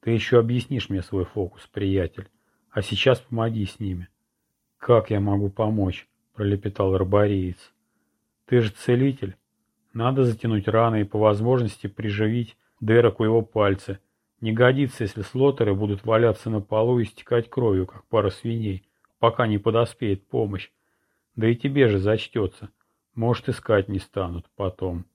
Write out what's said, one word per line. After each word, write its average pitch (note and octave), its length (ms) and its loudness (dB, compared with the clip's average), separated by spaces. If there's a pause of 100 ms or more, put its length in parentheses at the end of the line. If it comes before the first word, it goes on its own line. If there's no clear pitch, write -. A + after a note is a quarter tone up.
«Ты A#2 120 -2
еще A#2 260 4
объяснишь A#2+ 500 -2
мне F#2+ 140 -4
свой F#2 220 -4
фокус, - 420 -8
приятель. G2 640 -4 (420)
А - 120 -4
сейчас A#2 360 2
помоги A2+ 480 -4
с - 140 -12
ними». F2+ 280 -6 (680)
«Как A2+ 320 2
я G#2 80 -2
могу G2+ 320 -2
помочь?» — G#2+ 580 -4 (260)
пролепетал G2+ 600 -2
арбориец. G2 800 0 (720)
«Ты B2 160 2
же G#2+ 100 0
целитель. B2 640 -2 (580)
Надо C3 300 0
затянуть A2+ 460 0
раны A2+ 320 2
и G#2 40 0
по G#2 140 -6
возможности G#2+ 680 0
приживить G#2+ 680 -4 (240)
Дереку A2+ 440 4
его A2+ 180 2
пальцы. G2+ 560 -2 (420)
Не A2+ 120 -2
годится, B2+ 520 2
если G2+ 180 -8
слоттеры B2+ 520 0
будут G2+ 300 -4
валяться A2+ 460 2
на A2 100 -2
полу A2+ 380 0
и A#2 60 0
истекать - 460 -4
кровью, G2+ 360 0
как - 180 -20
пара G#2 260 0
свиней, A2 560 -6 (320)
пока A#2 280 2
не G#2+ 120 0
подоспеет A2 680 -2
помощь. G#2 440 -6 (640)
Да A2 140 0
и A#2+ 80 2
тебе C#3 320 2
же G2+ 100 2
зачтется. G#2 720 -4 (440)
Может, A#2 340 -2
искать G#2+ 400 0
не G2 100 -4
станут F2 480 -8 (100)
потом». F2+ 580 -6